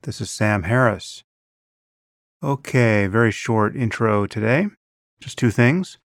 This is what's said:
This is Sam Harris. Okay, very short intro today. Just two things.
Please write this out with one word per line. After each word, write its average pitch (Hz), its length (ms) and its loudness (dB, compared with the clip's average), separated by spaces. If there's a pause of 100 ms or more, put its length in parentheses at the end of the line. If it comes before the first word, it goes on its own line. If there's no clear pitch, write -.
This - 180 -10
is 107 100 -8
Sam 104 340 0
Harris. 113 600 0 (1160)
Okay, 120 640 2
very 113 240 2
short 107 440 -2
intro 107 520 0
today. 117 400 0 (540)
Just - 180 -14
two 120 120 2
things. 135 540 2